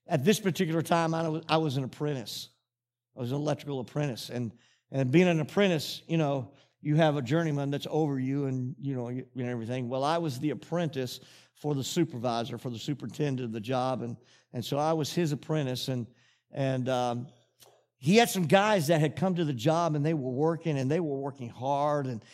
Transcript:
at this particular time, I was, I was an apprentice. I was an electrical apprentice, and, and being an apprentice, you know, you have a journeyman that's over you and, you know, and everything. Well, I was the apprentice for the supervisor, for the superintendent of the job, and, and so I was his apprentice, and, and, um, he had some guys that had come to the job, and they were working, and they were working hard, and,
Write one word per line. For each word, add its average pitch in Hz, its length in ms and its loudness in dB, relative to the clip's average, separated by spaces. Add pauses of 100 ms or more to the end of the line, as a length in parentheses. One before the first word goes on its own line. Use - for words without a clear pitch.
at 143 160 0
this 202 160 6
particular 165 420 0
time, 165 320 2
I 165 140 -2
was, 160 220 -4
I 156 80 4
was 156 180 0
an 135 80 0
apprentice. 131 680 -6 (680)
I - 40 -12
was 120 120 -4
an 139 60 -2
electrical 143 440 -4
apprentice, 135 480 -4
and, 120 220 -6 (380)
and 135 220 0
being 180 160 8
an 165 140 2
apprentice, 175 680 0
you 165 100 2
know, 139 340 0 (300)
you 147 140 2
have 151 220 6
a 147 40 -2
journeyman 143 500 0
that's 143 180 -4
over 151 280 0
you 135 280 -2
and, 131 340 -4
you 139 160 -4
know, 120 140 -4
and 127 260 -8
everything. 123 540 -4
Well, 131 160 0
I 165 140 2
was 143 200 -4
the 151 120 -2
apprentice 143 680 -4 (360)
for 147 200 -4
the 135 80 -2
supervisor, 120 720 -2
for 127 120 -8
the 117 100 -8
superintendent 135 680 -4
of 113 60 -8
the 113 80 -6
job, 127 420 -2
and, 120 140 -8 (380)
and 120 100 -6
so 143 140 -2
I 151 160 2
was 156 180 -2
his 165 220 0
apprentice, 135 560 -4
and, 123 180 -4 (440)
and, 131 360 -2
um, 123 400 -2 (680)
he 160 180 4
had 233 140 8
some 185 160 0
guys 196 420 6
that 160 140 6
had 151 160 2
come 190 180 2
to 170 80 0
the 147 80 0
job, 156 420 2
and 147 120 0
they 165 80 2
were 131 180 -2
working, 156 460 0
and 131 120 0
they 165 120 2
were 143 160 -2
working 135 320 -8
hard, 143 560 0
and, 120 180 -6 (100)